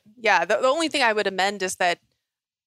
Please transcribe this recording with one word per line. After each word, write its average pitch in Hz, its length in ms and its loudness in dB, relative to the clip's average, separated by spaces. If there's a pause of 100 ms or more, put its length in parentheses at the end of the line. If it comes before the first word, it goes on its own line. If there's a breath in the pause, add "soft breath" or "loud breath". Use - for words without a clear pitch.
(160)
Yeah. 202 280 2
The, 202 120 0
the 247 120 0
only 311 200 0
thing 285 140 -2
I 226 100 2
would 208 140 0
amend 190 360 -2
is 185 140 -6
that 175 220 0 (680)